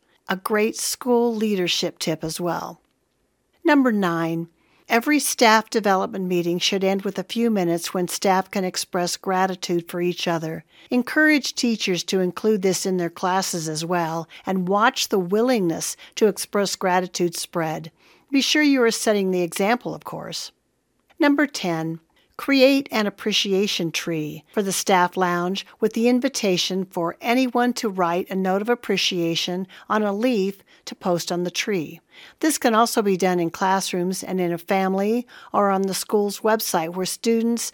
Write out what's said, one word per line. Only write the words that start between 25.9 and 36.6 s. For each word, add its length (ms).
the 160
invitation 760
for 360
anyone 540
to 140
write 400
a 60
note 280
of 60
appreciation 960
on 140
a 100
leaf 460
to 100
post 340
on 140
the 80
tree. 480
This 180
can 160
also 260
be 160
done 220
in 120
classrooms 760
and 160
in 120
a 60
family 640
or 180
on 120
the 120
school's 460
website, 540